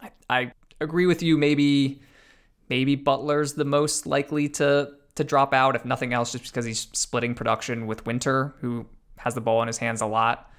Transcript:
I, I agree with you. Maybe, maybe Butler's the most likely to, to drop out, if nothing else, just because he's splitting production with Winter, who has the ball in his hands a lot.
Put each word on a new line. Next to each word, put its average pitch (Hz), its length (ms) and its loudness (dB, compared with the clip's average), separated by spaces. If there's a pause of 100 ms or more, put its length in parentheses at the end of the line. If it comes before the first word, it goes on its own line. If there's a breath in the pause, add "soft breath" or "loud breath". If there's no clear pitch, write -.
I, - 100 -18 (180)
I 123 220 0 (300)
agree 160 240 2
with 175 160 2
you. 160 160 4
Maybe, 143 640 2 (640 soft breath)
maybe 131 280 0
Butler's 143 580 0
the 151 100 0
most 147 440 0
likely 147 420 0
to, 143 420 2 (240)
to 151 80 -2
drop 139 300 2
out, 131 220 4
if - 100 -6
nothing 127 280 -2
else, 120 180 -2
just 123 140 -10
because 120 200 -4
he's 113 280 -6
splitting 120 420 -2
production 117 520 -4
with 110 180 -6
Winter, 131 540 -2
who 120 280 -6 (300)
has 120 180 -4
the 127 60 -6
ball 113 200 2
in 117 60 0
his 113 100 -4
hands 117 240 -4
a 110 60 -2
lot. 110 520 0